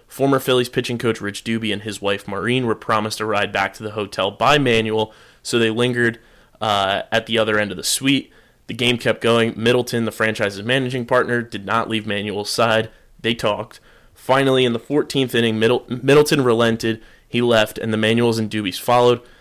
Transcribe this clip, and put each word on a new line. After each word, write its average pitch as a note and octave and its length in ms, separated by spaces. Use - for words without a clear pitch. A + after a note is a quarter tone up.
Former C3+ 300
Phillies B2+ 320
pitching B2 260
coach A2+ 240
Rich G2+ 240
Doby A2+ 280
and G2+ 100
his G#2 180
wife G2+ 260
Maureen A2 380
were A2 100
promised G#2+ 460
a G#2+ 60
ride G2+ 260
back G2 220
to - 80
the G#2+ 80
hotel G2+ 400
by A#2+ 260
Manuel, A2 560
so - 160
they A2+ 100
lingered, A#2+ 520
uh, G2+ 440
at A2 140
the A2+ 120
other G#2+ 200
end G#2 120
of F#2 60
the E2 80
suite. - 480
The - 80
game A#2+ 220
kept A#2 240
going. A2+ 380
Middleton, A#2 480
the A2 40
franchise's A2 520
managing B2+ 420
partner, A#2+ 380
did G#2 240
not A2+ 240
leave A2 160
Manuel's G2+ 440
side. A2+ 380
They A#2 140
talked. A2 440
Finally, C3 500
in A#2+ 80
the A#2 60
fourteenth C3+ 560
inning, A2+ 240
Middle-, A2+ 300
Middleton C#3 540
relented. A2+ 600
He A#2+ 140
left, A2+ 360
and A2 140
the G#2+ 60
Manuels A2+ 400
and A2 120
Doobies G#2 300
followed. A#2+ 400